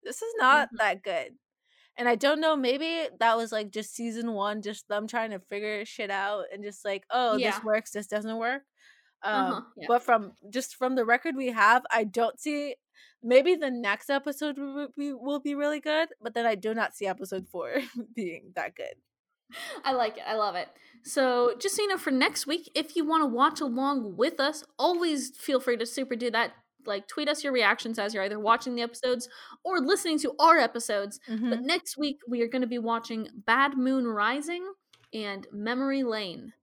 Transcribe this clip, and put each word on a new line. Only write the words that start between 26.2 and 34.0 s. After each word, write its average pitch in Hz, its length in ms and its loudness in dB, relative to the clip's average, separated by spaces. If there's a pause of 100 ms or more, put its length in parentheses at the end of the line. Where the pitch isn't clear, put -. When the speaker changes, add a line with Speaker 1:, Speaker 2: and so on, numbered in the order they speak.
Speaker 2:
that. 220 220 0 (320)
Like, 202 220 -6
tweet 302 220 -4
us 294 160 -2
your 277 80 0
reactions 226 460 2
as 208 140 -2
you're 196 100 -2
either 208 160 -4
watching 233 360 2
the 240 60 -4
episodes 240 480 -2 (340)
or 359 160 2
listening 320 400 2
to 269 180 -2
our 320 200 8
episodes. 226 680 0
But 226 120 -4
Speaker 1:
Mm-hmm. 233 260 0
Speaker 2:
next 339 320 -2
week, 294 300 -2
we 233 140 -2
are 233 60 2
gonna 254 200 0
be 240 120 -4
watching 226 540 -4
Bad 269 440 2
Moon 262 280 2